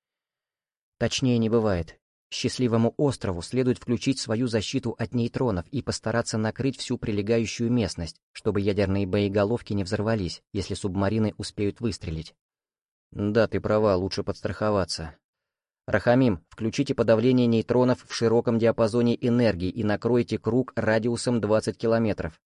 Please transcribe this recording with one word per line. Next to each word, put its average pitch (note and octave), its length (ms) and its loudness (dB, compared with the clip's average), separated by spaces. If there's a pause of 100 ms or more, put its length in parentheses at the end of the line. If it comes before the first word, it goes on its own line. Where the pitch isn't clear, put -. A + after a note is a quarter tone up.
(1000)
"Точнее A#2+ 380 0
не A2+ 140 2
бывает. G#2+ 500 0 (300)
Счастливому A#2 680 0
острову G#2 420 -2
следует B2 380 -2
включить B2 400 -2
свою A2+ 300 -2
защиту A2+ 500 -4
от A#2 160 -6
нейтронов A#2 540 -2
и - 120 -6
постараться A2+ 560 -4
накрыть A2 420 -2
всю B2 200 -6
прилегающую A#2 720 -2
местность, F#2 500 -2 (120)
чтобы G#2 280 -2
ядерные G2 460 0
боеголовки G2+ 640 0
не G2+ 100 -2
взорвались, G2+ 600 -4 (100)
если G2 220 -4
субмарины G2+ 640 -2
успеют - 440 -6
выстрелить". F2 540 -6 (760)
"Да, G#2 380 2
ты F#2+ 120 -2
права, G#2+ 360 2
лучше F#2 260 -2
подстраховаться. F#2 920 -2 (720)
Рахамим, A#2+ 640 2
включите A2+ 440 -2
подавление A#2+ 520 4
нейтронов A#2+ 600 2
в - 80 -12
широком A#2 440 2
диапазоне A2+ 580 2 (100)
энергии G#2 440 2
и G#2+ 140 -6
накройте A2+ 540 0
круг B2 380 -2
радиусом A2+ 640 0
двадцать G#2+ 380 0
километров". A2+ 680 0